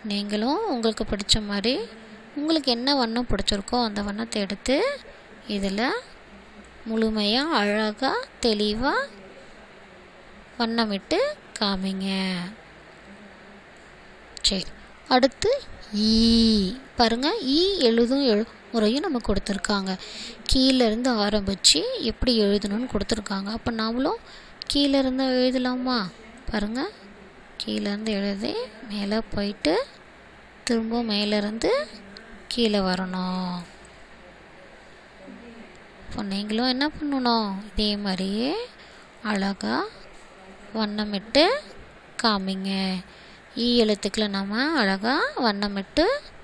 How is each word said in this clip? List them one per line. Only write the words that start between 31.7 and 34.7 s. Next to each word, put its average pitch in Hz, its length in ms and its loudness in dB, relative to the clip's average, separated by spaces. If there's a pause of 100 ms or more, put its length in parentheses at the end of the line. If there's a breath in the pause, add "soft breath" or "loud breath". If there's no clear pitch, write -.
கீழே 214 260 2 (100)
வரணும். 185 640 -2 (2500)